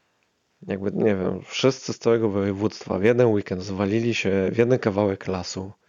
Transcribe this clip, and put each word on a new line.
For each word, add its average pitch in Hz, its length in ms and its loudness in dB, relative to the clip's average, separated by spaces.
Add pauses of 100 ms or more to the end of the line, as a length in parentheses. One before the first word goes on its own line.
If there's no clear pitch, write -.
(680)
jakby, 98 260 -4
nie 104 240 2
wiem, 92 260 -4
wszyscy - 500 0
z - 60 -10
całego 113 320 2
województwa 98 680 -2
w 92 60 0
jeden 120 220 6
weekend 98 360 0
zwalili 101 520 0
się 98 380 0
w 113 60 -4
jeden 120 200 4
kawałek 101 480 0
lasu, 95 460 -6 (160)